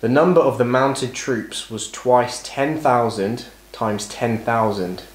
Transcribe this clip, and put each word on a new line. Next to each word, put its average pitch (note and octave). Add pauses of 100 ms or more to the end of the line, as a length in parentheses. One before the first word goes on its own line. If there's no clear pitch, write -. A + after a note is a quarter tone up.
The A2+
number E3
of B2+
the B2
mounted C3
troops -
was A2
twice B2
ten C#3+
thousand A#2 (260)
times G#2+
ten A#2
thousand. G2+ (100)